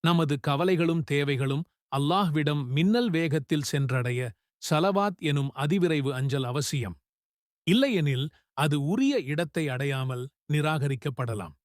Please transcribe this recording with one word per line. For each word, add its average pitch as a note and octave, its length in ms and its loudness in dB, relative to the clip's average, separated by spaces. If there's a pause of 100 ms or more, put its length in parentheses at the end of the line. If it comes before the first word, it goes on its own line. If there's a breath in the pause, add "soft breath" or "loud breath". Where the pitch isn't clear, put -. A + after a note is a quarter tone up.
நமது D#3+ 400 2
கவலைகளும் E3 640 0
தேவைகளும் C#3 600 -2 (320)
அல்லாஹ்விடம் D3 680 0
மின்னல் G3 440 2
வேகத்தில் D#3 520 0
சென்றடைய B2+ 720 -2 (380)
சலவாத் F#3+ 480 2
எனும் C#3+ 360 0
அதிவிரைவு D3 580 2
அஞ்சல் C3+ 320 -2
அவசியம். B2 540 -4 (720)
இல்லையெனில் D#3+ 600 2 (220 soft breath)
அது D3 300 2
உரிய B3 380 2
இடத்தை D3+ 480 -4
அடையாமல் C3 600 -4 (240)
நிராகரிக்கப்படலாம். C3+ 1000 -2 (120)